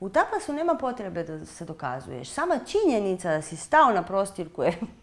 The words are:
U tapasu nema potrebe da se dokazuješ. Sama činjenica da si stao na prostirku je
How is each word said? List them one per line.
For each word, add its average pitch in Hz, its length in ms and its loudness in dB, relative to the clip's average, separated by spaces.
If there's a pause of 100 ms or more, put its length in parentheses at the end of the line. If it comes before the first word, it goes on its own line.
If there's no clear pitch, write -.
U 190 80 -6
tapasu 311 440 0
nema 320 220 2
potrebe 196 500 -4
da 156 220 -10
se - 180 -14
dokazuješ. 135 640 -8
Sama 320 360 0
činjenica 208 640 2
da 156 120 2
si 160 140 -10
stao 285 360 6
na 180 100 2
prostirku 190 600 -2
je 160 100 4 (300)